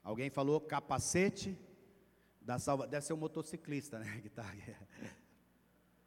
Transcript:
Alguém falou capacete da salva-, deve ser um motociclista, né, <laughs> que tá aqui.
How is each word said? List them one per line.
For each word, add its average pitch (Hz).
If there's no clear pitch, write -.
Alguém 113
falou 143
capacete 160
da 123
salva-, 135
deve 143
ser -
um 160
motociclista, 151
né, 107
<laughs> 104
que 107
tá 117
aqui. 101